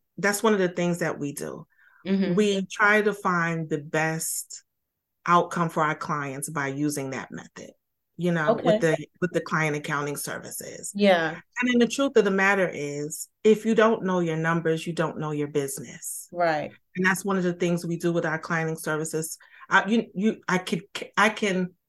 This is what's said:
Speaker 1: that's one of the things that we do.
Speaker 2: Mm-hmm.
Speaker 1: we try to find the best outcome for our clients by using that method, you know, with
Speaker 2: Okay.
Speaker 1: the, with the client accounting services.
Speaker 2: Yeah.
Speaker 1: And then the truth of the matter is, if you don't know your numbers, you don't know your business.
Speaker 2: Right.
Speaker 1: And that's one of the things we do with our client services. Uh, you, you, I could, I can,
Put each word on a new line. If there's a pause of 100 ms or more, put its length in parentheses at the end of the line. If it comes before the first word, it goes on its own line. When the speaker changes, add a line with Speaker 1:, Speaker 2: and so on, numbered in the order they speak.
(180)
Speaker 1:
that's
one
of
the
things
that
we
do. (400)
Speaker 2:
Mm-hmm.
Speaker 1:
we
try
to
find
the
best (640)
outcome
for
our
clients
by
using
that
method, (440)
you
know,
with
Speaker 2:
Okay. (180)
Speaker 1:
the, (140)
with
the
client
accounting
services.
Speaker 2:
Yeah.
Speaker 1:
And
then
the
truth
of
the
matter
is, (140)
if
you
don't
know
your
numbers,
you
don't
know
your
business.
Speaker 2:
Right. (240)
Speaker 1:
And
that's
one
of
the
things
we
do
with
our
client
services. (320)
Uh,
you,
you, (120)
I
could, (340)
I
can, (140)